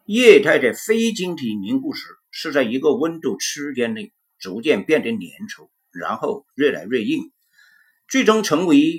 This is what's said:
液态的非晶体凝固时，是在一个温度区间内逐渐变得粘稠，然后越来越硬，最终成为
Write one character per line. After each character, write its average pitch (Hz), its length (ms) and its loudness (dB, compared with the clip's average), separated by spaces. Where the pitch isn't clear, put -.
液 214 360 8
态 165 160 2
的 123 160 0
非 226 380 0
晶 180 240 -4
体 120 180 -6
凝 - 260 -4
固 302 140 -8
时， - 140 -14
是 160 200 -10
在 139 120 2
一 117 160 -4
个 147 160 2
温 160 240 -4
度 123 180 -4
区 147 380 -8
间 117 180 -2
内 110 180 -12
逐 95 200 -10
渐 147 240 0
变 151 200 0
得 117 60 -4
粘 110 100 -4
稠， - 220 -20
然 87 240 -8
后 - 280 -6
越 135 160 2
来 80 120 -10
越 113 200 -4
硬， 254 280 -6
最 262 160 0
终 220 180 4
成 175 240 0
为 151 100 6